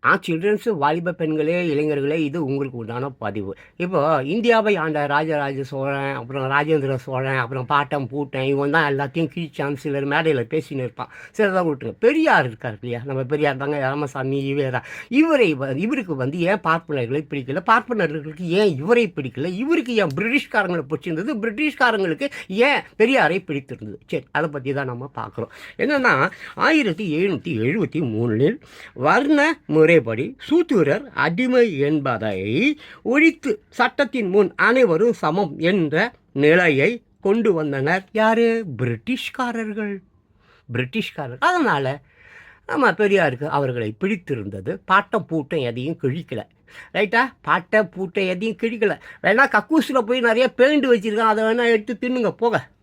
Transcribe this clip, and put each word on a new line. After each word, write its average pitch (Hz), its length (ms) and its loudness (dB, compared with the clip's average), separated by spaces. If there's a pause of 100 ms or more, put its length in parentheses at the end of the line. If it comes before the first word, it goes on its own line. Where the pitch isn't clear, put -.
ஆ, 165 240 2
சில்ட்ரன்ஸு, 202 420 0
வாலிப 165 420 0
பெண்களே, 160 640 -2
இளைஞர்களே, 143 400 0
இது 156 320 -2
உங்களுக்கு 135 320 -4
உண்டான 117 320 -8
பதிவு. 104 480 -8 (180)
இப்போ 160 480 0
இந்தியாவை 214 520 2
ஆண்ட 151 300 0
ராஜராஜ 143 560 -2
சோழன், 139 540 -4
அப்புறம் 131 360 -4
ராஜேந்திர 143 440 2
சோழன், 131 420 -4
அப்புறம் 127 280 -4
பாட்டன் 143 420 0
பூட்டன், 135 360 -6
இவன் 139 280 0
தான் 147 220 2
எல்லாத்தையும் 143 420 -2
கிழிச்சான். 147 400 -6
சிலர் 139 320 -4
மேடையில 147 360 0
பேசின்னு 143 400 -4
இருப்பான். 123 260 -10 (220)
சிலர் 202 220 0
தான் 180 140 0
விட்டுருங்க. 123 320 -6
பெரியார் 247 460 4
இருக்கார் 113 360 -8
இல்லையா? 120 240 -8
நம்ம 135 180 -4
பெரியார் 143 340 0
தாங்க, 143 220 -4
ராமசாமி, 139 760 -2
ஈவேரா. 131 280 -2 (260)
இவரை 269 480 4
வ-, 135 220 -4
இவருக்கு 208 380 -4
வந்து 135 240 -4
ஏன் 185 240 0
பார்ப்பனர்களை 151 680 -2
பிடிக்கல? 139 360 -6
பார்ப்பனர்களுக்கு 175 840 0
ஏன் 180 300 2
இவரை 180 380 2
பிடிக்கல? 131 300 -6
இவருக்கு 240 500 -2
ஏன் 196 200 2
பிரிட்டிஷ்காரங்களை 202 720 -2
பிடிச்சிருந்தது? 165 420 -4 (100)
பிரிட்டிஷ்காரங்களுக்கு 233 880 0 (180)
ஏன் 233 340 2 (160)
பெரியாரை 214 480 4
பிடித்திருந்தது? 127 640 -8
சரி, 139 240 -6
அதை 156 180 -2
பத்தி 139 240 -6
தான் 139 120 -4
நம்ம 123 300 -10
பார்க்குறோம். 113 340 -8 (280)
என்னன்னா, 220 540 2 (240)
ஆயிரத்தி 214 640 0
எழுநூத்தி 170 420 -2
எழுபத்தி 151 420 -2
மூணில் 120 580 0 (340)
வர்ண 277 720 2
முறைப்படி 156 260 6 (480)
சூத்திரர் 247 760 2
அடிமை 214 680 2
என்பதை 135 580 0 (640)
ஒழித்து 302 680 0
சட்டத்தின் 247 600 -2
முன் 190 260 2
அனைவரும் 220 580 4
சமம் 165 440 -2
என்ற 170 560 0 (180)
நிலையை 160 720 4 (180)
கொண்டு 214 320 2
வந்தனர். 156 580 -2
யாரு? 226 540 2 (120)
பிரிட்டிஷ்காரர்கள். 214 1200 -6 (720)
பிரிட்டிஷ்காரர். 127 640 -6
அதனால 180 640 0 (640)
நம்ம 254 260 2
பெரியாருக்கு 170 520 2
அவர்களை 127 560 -2
பிடித்திருந்தது. 139 880 -6
பாட்டம் 196 420 0
பூட்டம் 156 320 -2
எதையும் 127 400 -4
கிழிக்கல. 135 420 -4 (500)
ரைட்டா? 214 280 2 (200)
பாட்டை 185 420 2
பூட்டை 190 440 -4
எதையும் 185 340 -4
கிழிக்கல. 220 380 -2 (240)
வேணா 233 240 6
கக்கூசில் 254 580 2
போய் 247 140 0
நிறைய 233 340 4
பெயிண்ட் 277 320 4
வச்சிருக்கான், 226 460 2
அதை 214 120 2
வேணா 226 280 2
எடுத்து 214 300 0
தின்னுங்க, 247 300 0
போக. 220 380 -2 (140)